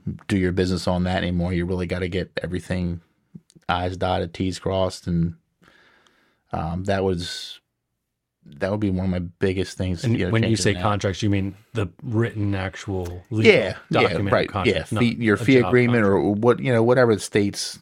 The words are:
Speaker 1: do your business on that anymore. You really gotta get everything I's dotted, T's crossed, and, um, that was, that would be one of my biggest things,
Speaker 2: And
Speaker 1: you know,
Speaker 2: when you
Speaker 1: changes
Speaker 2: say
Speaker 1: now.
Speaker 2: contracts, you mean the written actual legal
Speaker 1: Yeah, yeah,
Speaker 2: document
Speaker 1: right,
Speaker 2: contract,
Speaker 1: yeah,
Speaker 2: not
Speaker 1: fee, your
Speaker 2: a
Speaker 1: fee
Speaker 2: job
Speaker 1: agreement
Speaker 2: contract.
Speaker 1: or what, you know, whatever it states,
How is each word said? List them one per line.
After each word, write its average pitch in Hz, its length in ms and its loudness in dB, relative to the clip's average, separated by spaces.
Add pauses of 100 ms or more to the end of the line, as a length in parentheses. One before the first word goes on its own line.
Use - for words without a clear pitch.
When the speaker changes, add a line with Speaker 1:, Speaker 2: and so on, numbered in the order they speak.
(280)
Speaker 1:
do 104 100 0
your 90 160 2
business 92 340 0
on 90 160 0
that 92 140 0
anymore. 87 360 -2
You 87 120 0
really 92 220 -4
gotta 92 200 -4
get 87 240 -6 (100)
everything 87 600 -4 (640)
I's 90 300 -2
dotted, 92 360 -2
T's 92 240 -4
crossed, 95 480 -4
and, 85 300 0 (1160)
um, 87 340 -6
that 98 180 0
was, 90 560 -6 (880)
that 82 260 -4
would 104 80 -2
be 104 100 0
one 92 160 0
of 92 60 0
my 92 80 -2
biggest 92 580 -4
things, 92 260 -4
Speaker 2:
And 113 140 2
Speaker 1:
you 92 80 -2
know, 92 60 -2
Speaker 2:
when 113 100 2
you 98 80 2
Speaker 1:
changes 110 140 0
Speaker 2:
say 104 100 2
Speaker 1:
now. 90 80 -6
Speaker 2:
contracts, 101 400 -2
you 107 80 0
mean 98 240 -2 (200)
the 104 140 -4 (140)
written 107 540 -2
actual 92 760 -6
legal 113 240 6
Speaker 1:
Yeah, 104 240 0 (140)
yeah, 120 100 2
Speaker 2:
document 98 320 0
Speaker 1:
right, 98 160 2
Speaker 2:
contract, 95 420 0
Speaker 1:
yeah, 110 40 -2
Speaker 2:
not 104 60 0
Speaker 1:
fee, 117 180 2
your 110 160 4
Speaker 2:
a - 20 4
Speaker 1:
fee 127 220 6
Speaker 2:
job 107 80 4
Speaker 1:
agreement 120 380 4
Speaker 2:
contract. 95 200 4
Speaker 1:
or 98 60 4
what, 107 280 4
you 131 140 0
know, 113 80 4
whatever 123 300 6
it 98 100 2
states, - 600 -2